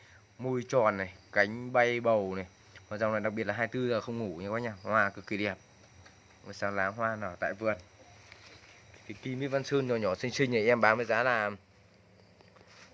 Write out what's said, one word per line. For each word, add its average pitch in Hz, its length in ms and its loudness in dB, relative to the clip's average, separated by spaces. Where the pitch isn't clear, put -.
môi 123 300 -4
tròn 107 280 4
này, 95 160 -6
cánh 113 400 0
bay 120 280 2
bầu 107 340 2
này. 92 120 -6
Và 107 80 -8
dòng 110 160 0
này 107 80 0
đặc 104 120 -2
biệt 107 140 -4
là 101 80 -2
hai 113 120 -2
mươi 104 60 -8
tư 127 160 -2
giờ 117 120 2
không 117 180 -6
ngủ 101 180 -4
nha 92 120 -8
các 104 40 -4
bác 117 100 -4
nhá. 117 200 -6
Hoa 104 280 2
cực 98 160 -16
kỳ 107 100 -6
đẹp. 98 180 -2
Và 101 80 -16
sáng 101 220 -4
lá 95 120 0
hoa 113 300 -2
nở 95 240 -8
tại 92 140 -2
vườn. 107 220 -2
Cái 104 140 -12
kim 131 180 -6
mít 139 80 -4
Văn 135 160 -2
Sơn 139 240 0
nhỏ 120 80 2
nhỏ 104 180 2
xinh 123 160 -4
xinh 127 220 0
này 110 140 4
em 120 140 6
bán 110 160 8
với 120 100 -2
giá 113 160 2
là 117 280 2